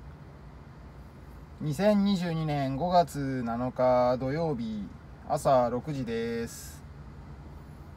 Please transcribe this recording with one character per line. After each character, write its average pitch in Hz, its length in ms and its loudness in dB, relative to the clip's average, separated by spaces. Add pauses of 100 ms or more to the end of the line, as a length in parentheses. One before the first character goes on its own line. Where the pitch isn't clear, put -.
(1600)
二 147 140 0
千 202 280 6
二 202 140 4
十 175 160 0
二 160 140 0
年 139 280 0
五 170 140 0
月 143 560 4
七 120 260 -2
日 123 460 4
土 131 140 -2
曜 156 240 0
日、 110 320 -6 (420)
朝 131 400 6
六 123 240 -2
時 131 100 -4
で 117 440 -2
す。 - 360 -14 (1120)